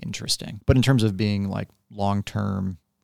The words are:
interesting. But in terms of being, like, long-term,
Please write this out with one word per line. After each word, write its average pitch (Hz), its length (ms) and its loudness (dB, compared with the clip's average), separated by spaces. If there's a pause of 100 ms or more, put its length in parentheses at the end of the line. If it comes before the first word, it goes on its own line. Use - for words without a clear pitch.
interesting. - 600 -6
But 135 100 4
in 127 80 6
terms 131 200 4
of 104 140 2
being, 101 320 0
like, 101 200 -4 (200)
long-term, 101 880 -2 (260)